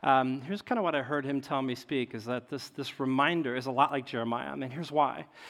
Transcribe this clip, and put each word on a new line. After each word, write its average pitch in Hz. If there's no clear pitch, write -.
um, 131
here's 190
kinda 233
what 165
I 139
heard 135
him 139
tell 139
me 127
speak, 123
is 107
that 120
this, -
this -
reminder 135
is 127
a 135
lot 139
like 135
Jeremiah. 120
I 143
mean, 135
here's 156
why. 147